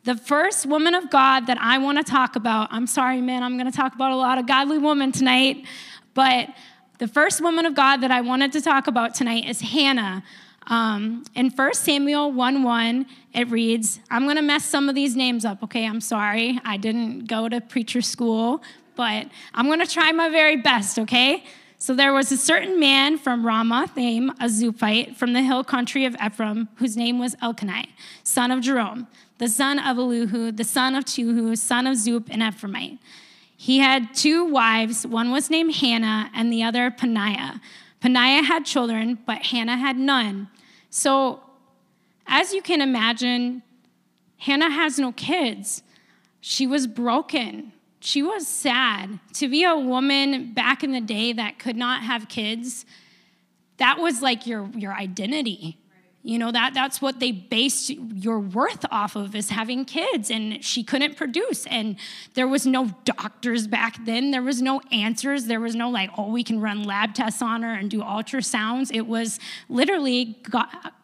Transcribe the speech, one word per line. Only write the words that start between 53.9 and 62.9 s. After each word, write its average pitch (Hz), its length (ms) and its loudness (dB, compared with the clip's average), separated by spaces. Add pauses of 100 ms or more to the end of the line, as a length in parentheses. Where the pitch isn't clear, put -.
was, 320 220 0
like, 247 260 -2
your, 214 280 -6
your 202 180 -6
identity. 196 840 -6 (460)
You 226 140 -2
know, 233 140 -2
that, 240 200 0
that's 269 300 -4
what 262 160 -2
they 254 140 -2
based 226 580 -2
your 226 480 -4
worth 214 540 -2
off 208 240 -2
of, 202 180 -8
is 208 160 -6
having 233 340 -4
kids. 330 460 -4
And 214 340 -6
she 233 200 -4
couldn't 285 320 0
produce. 320 500 -4
And 220 300 -4 (380)
there 254 120 2
was 262 180 2
no 254 260 2 (140)